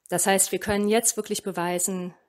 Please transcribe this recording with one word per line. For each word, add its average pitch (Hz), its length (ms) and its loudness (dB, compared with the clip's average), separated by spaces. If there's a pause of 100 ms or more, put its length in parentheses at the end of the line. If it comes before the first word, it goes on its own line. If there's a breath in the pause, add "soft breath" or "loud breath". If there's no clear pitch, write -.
Das 175 180 0
heißt, 196 260 4
wir 185 80 -2
können 208 280 0
jetzt 226 280 2
wirklich 214 260 -4
beweisen 180 720 -2 (140)